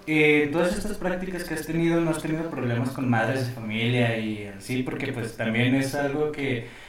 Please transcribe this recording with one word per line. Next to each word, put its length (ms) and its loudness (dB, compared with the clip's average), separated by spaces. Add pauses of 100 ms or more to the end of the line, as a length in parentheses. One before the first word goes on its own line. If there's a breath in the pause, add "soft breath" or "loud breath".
eh, 460 6
todas 260 2
estas 180 -4
prácticas 460 -4
que 120 -6
has 120 -6
tenido, 340 2
¿no 120 2
has 100 -2
tenido 260 -2
problemas 440 0
con 180 0
madres 380 2
de 40 -6
familia 680 0
y 380 -6
así? 280 -4
Porque, 280 -4
pues, 240 -6
también 380 2
es 220 0
algo 340 0
que 380 -4 (200 loud breath)